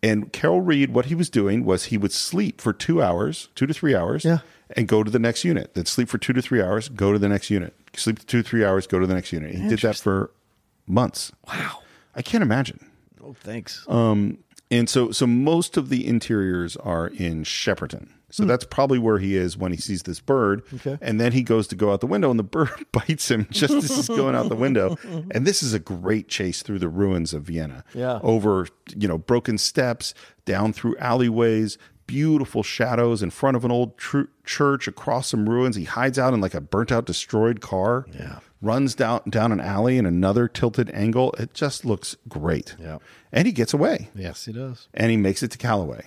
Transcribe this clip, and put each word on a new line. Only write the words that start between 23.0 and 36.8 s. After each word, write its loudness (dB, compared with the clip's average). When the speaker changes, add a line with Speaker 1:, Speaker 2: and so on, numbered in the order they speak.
Speaker 1:
him 2
just 2
as 0
he's -2
going 0
out 0
the -2
window. 2
Speaker 2:
<laughs> -10
Speaker 1:
And 0
this 0
is -2
a 0
great -4
chase -4
through -6
the -2
ruins 0
of -8
Vienna. -8
Speaker 2:
Yeah. -4
Speaker 1:
Over, 2
you -2
know, 0
broken 0
steps, -2
down 0
through -4
alleyways, 2
beautiful 0
shadows 0
in -2
front 0
of 0
an 0
old 0
tr-, -2
church, 0
across -4
some 0
ruins. 2
He -4
hides -2
out 4
in, 2
like, 0
a -4
burnt-out, 0